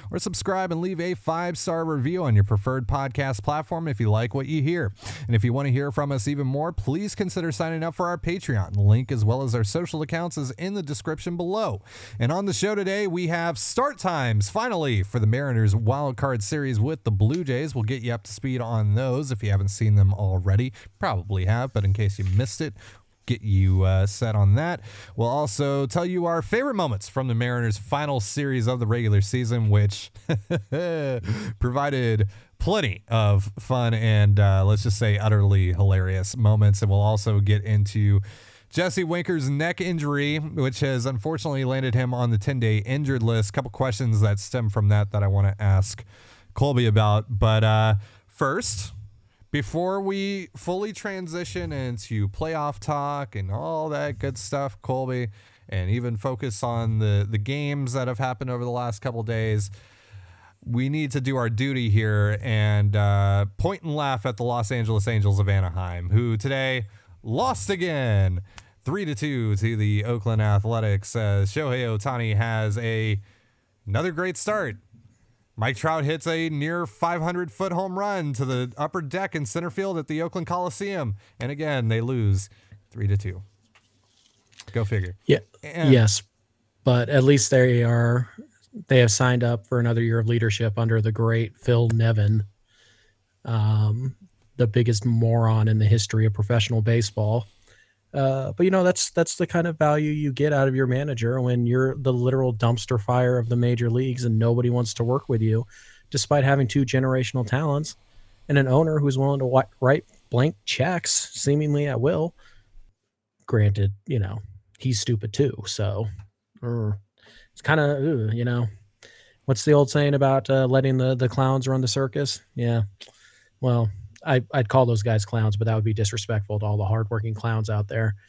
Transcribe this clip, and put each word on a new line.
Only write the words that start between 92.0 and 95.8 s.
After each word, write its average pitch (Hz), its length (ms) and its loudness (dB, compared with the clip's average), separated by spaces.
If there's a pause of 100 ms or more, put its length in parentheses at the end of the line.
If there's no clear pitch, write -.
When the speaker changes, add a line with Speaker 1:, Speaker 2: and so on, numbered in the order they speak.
Speaker 2:
um, 110 720 0 (400)
the 127 100 4
biggest 110 380 2
moron 113 640 4
in 110 100 4
the 110 80 4